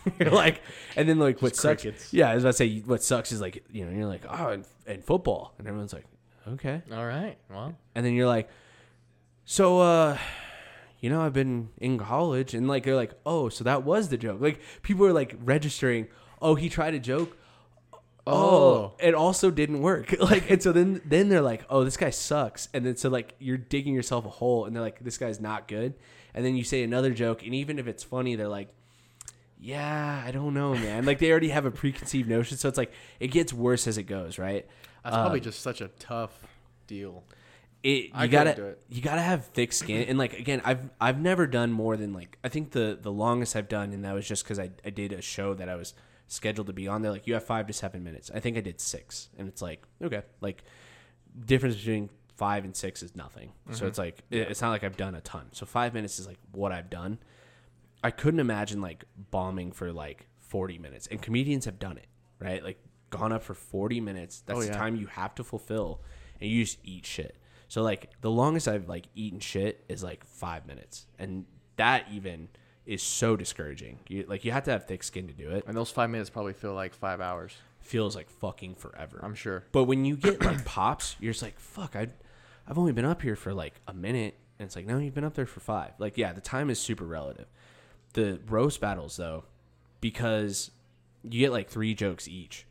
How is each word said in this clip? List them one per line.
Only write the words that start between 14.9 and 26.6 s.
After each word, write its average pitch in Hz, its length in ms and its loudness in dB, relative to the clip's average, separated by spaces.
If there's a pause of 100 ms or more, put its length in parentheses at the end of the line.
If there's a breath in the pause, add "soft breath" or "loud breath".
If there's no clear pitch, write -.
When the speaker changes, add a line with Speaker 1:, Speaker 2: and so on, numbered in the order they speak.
Speaker 1:
are, 190 80 10
like, 135 300 4
registering, 127 640 2 (340 loud breath)
"Oh, 156 140 8
he 156 160 2
tried 160 240 0
a 143 60 -2
joke. 139 360 0 (880 soft breath)
Oh, 143 60 4
Speaker 2:
Oh. 131 680 8
Speaker 1:
it 170 140 8
also 185 360 6
didn't 147 320 2
work." 185 360 2
<laughs> - 20 -
Like, 190 300 6
and 190 120 8
so 180 100 6
then, 180 320 6
then 165 240 6
they're 180 140 6
like, 117 260 0
"Oh, 135 160 6
this - 140 -2
guy 156 120 2
sucks." - 640 -2
And 123 140 0
then 127 100 0
so, - 140 0
like, 120 280 -2
you're 131 200 -2
digging 139 340 -2
yourself 120 320 0
a 98 60 -10
hole, 120 340 2
and 110 100 -6
they're 117 100 -2
like, 107 160 -6
"This 123 180 -8
guy's 110 220 -4
not 107 280 -6
good." 113 260 -4 (420 loud breath)
And 123 80 0
then 127 120 2
you 123 80 0